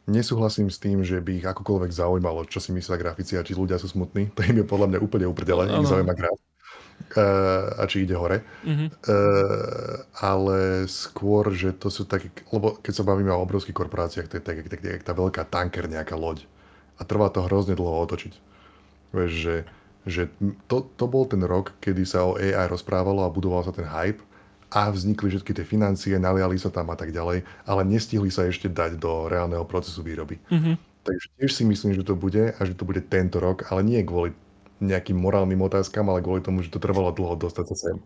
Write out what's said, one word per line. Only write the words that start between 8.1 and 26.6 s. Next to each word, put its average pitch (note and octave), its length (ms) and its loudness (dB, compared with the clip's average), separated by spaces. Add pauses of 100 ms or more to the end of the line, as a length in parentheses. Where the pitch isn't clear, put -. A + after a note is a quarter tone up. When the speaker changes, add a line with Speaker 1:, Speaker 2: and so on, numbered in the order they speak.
Speaker 1:
hore. F2 240 0 (240)
Speaker 2:
Mhm. D3+ 240 0
Speaker 1:
E, - 240 -2 (1040)
ale F#2+ 400 2 (320)
skôr, G#2 640 0
že F#2 180 0
to G2 220 -4
sú - 160 -6
také, F#2 240 -4 (160)
lebo G#2+ 320 0
keď G2+ 120 -6
sa G2+ 120 -2
bavíme G2 240 4
o F2+ 160 2
obrovských F#2+ 320 -4
korporáciách, E2+ 480 -4
to D#2+ 120 -12
je E2 60 -8
tak, E2 220 -6
tak, F2+ 160 -10
tak, F#2 240 -6
tá F2+ 80 -4
veľká F2+ 320 0
tanker, F2 400 -4
nejaká D#2+ 320 -6
loď. D#2+ 320 -6 (480)
A - 80 -12
trvá G#2 240 2
to F#2 160 0
hrozne F#2+ 320 2
dlho E2+ 240 0
otočiť. E2+ 320 -6 (800)
Vieš, F2 200 0
že, E2 220 -2 (540)
že F2 120 -2 (440)
to, B2+ 320 -2
to B2 80 0
bol C3 240 2
ten F#2 160 2
rok, F2+ 320 -2
kedy F#2 320 0
sa F2+ 160 2
o F#2 160 0
A - 0 -
I G2 240 2
rozprávalo F#2 560 0
a F#2 80 2
budoval F2+ 320 0
sa F2 80 -4
ten F2 160 -6
hype E2+ 360 -4 (500)
a G#2 160 2
vznikli G2+ 400 0
všetky F#2+ 240 -2
tie F2+ 160 -4
financie, G2 480 0
naliali F#2 400 2
sa F#2 160 -2